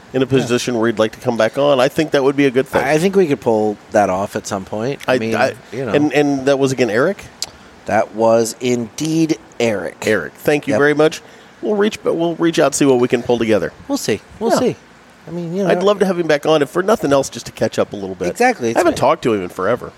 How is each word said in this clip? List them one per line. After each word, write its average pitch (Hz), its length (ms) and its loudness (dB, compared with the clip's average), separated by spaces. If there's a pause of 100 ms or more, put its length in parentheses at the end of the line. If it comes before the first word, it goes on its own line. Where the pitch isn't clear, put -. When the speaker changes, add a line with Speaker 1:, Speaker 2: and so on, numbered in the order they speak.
(140)
Speaker 1:
in 131 80 0
a 131 40 2
Speaker 2:
Yeah. 120 60 -6
Speaker 1:
position 120 460 0
where 113 100 2
he'd 110 120 0
like 110 140 2
to - 60 -20
come 120 180 -2
back 110 200 0
on. 139 220 2
I 127 100 4
think 156 220 -2
that 143 120 2
would 139 140 2
be 143 80 4
a 135 60 2
good 127 160 0
thing. 139 160 -2
Speaker 2:
I 147 140 0
think 185 180 0
we 190 120 4
could 139 140 -2
pull 107 360 0 (140)
that 101 180 2
off 95 260 -4
at 107 120 -6
some 98 180 -6
point. 113 420 -6
I 127 80 2
Speaker 1:
I, 131 40 0
Speaker 2:
mean, 113 160 -2
Speaker 1:
I, 131 180 0 (180)
Speaker 2:
you 127 140 -8
know. 104 80 -2
Speaker 1:
and, 147 200 2
and 143 340 0
that 139 120 2
was, 135 120 0
again, 123 180 0
Eric? 139 340 0 (600)
Speaker 2:
That 101 300 0
was 113 460 2
indeed 151 760 -2 (220)
Eric. 101 380 -2 (100)
Speaker 1:
Eric. 90 260 0
Thank 147 340 -2
you 139 60 -2
Speaker 2:
Yep. 107 60 2
Speaker 1:
very 147 140 4
much. 156 280 0 (400)
We'll 214 140 -2
reach, 208 280 -2
but - 120 0
we'll 165 200 -2
reach 165 240 0
out, 139 160 2
see 151 100 2
what 131 140 6
we 123 80 2
can 120 160 0
pull 120 140 2
together. 107 340 0 (160)
Speaker 2:
We'll 277 100 -2
see. - 240 -4 (180)
We'll 226 120 -2
Speaker 1:
Yeah. 285 80 2
Speaker 2:
see. 214 160 -2 (520)
I 156 40 -16
mean, 170 220 -8
you 196 120 -2
know. 170 40 2
Speaker 1:
I'd 180 140 0
love 202 160 2
to 196 60 2
have 185 120 0
him 170 100 -2
back 147 180 0
on, 156 160 2
if 135 80 0
for - 120 -2
nothing 190 300 0
else, 139 180 2
just - 180 -12
to - 40 -12
catch - 260 -4
up 101 140 -2
a 98 60 -10
little 95 180 -8
bit. 87 140 -4
Speaker 2:
Exactly. 233 400 0
It's 117 80 -2
Speaker 1:
I - 20 2
haven't 339 140 2
Speaker 2:
been - 60 -8
Speaker 1:
talked 143 240 2
to 120 100 2
him 98 100 -2
in 90 60 -8
forever. 92 480 -4